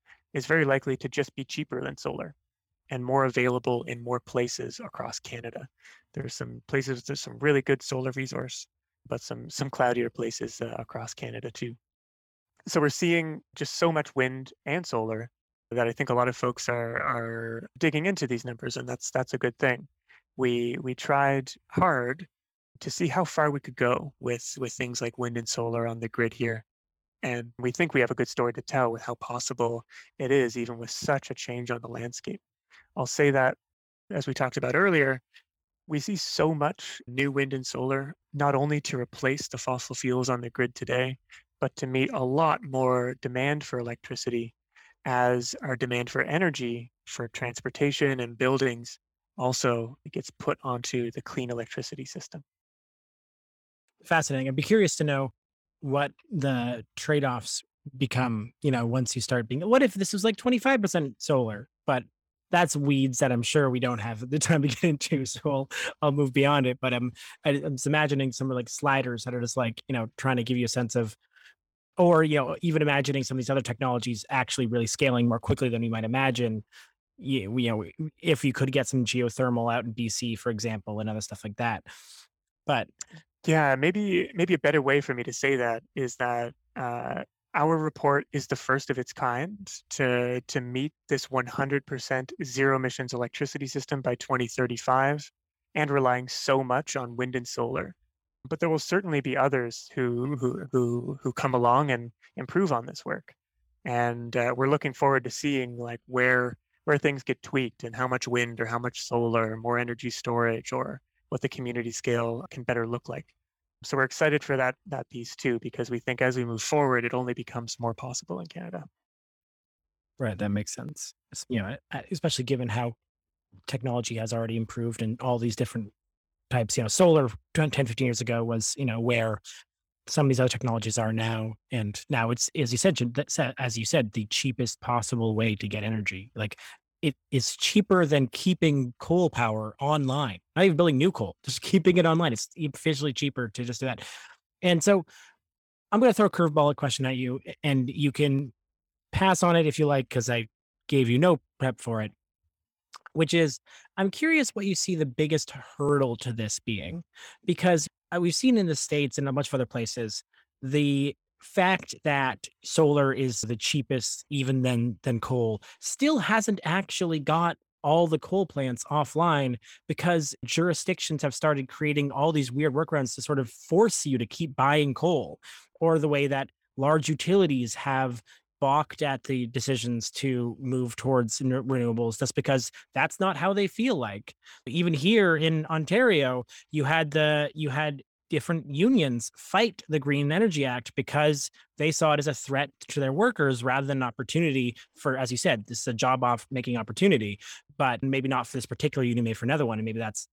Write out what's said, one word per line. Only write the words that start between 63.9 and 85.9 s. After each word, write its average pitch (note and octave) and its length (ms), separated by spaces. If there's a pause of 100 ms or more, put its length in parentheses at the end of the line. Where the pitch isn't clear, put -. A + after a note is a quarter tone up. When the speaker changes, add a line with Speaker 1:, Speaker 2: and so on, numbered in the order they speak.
Speaker 2:
have A2+ 280
the C#3+ 100
time D3+ 240
to D3 60
get B2+ 160
into, D3 400
so - 200
I'll, C3+ 260 (300)
I'll D3 120
move C#3 200
beyond C#3 340
it. B2+ 140
But C3 120
I'm, B2 200 (320)
I, D#3 60
I'm C#3+ 240
just - 120
imagining C#3+ 440
some, C3+ 180
like, B2 200
sliders C3 560
that B2 100
are B2 60
just, A#2+ 160
like, A#2 320
you C#3 40
know, A#2 140 (100)
trying C3 200
to A#2+ 80
give B2+ 120
you B2 80
a A2+ 40
sense B2 280
of, A2+ 200 (800)
or, F3 280
you D3+ 140
know, C3 240
even D#3 200
imagining C#3 400
some C3 140
of C3 40
these A#2+ 100
other C3+ 100
technologies B2 720
actually B2+ 360
really A#2 200
scaling A#2+ 420
more A2+ 120
quickly C3 280
than A#2 140
we A#2 60
might A2 160
imagine. A#2+ 600 (540)
Y-, C3+ 280 (100)
you A#2+ 140
know, G#2+ 140 (360)
if D#3+ 240
you C#3 80
could C3+ 200
get C3+ 160
some B2+ 160
geothermal A#2+ 680
out A#2+ 120
in A#2 80
B A#2 160
C, A#2 260
for A#2+ 160
example, A2 480
and G#2+ 100
other G#2+ 120
stuff - 240
like G#2 120
that. A#2 280 (800)
But B2+ 220 (560)
Speaker 1:
Yeah, D3+ 300
maybe, F3+ 600
maybe F3+ 200
a D3+ 40
better D3 220
way C#3 200
for C#3 140
me B2 100
to B2 80
say C3+ 240
that A#2 260 (140)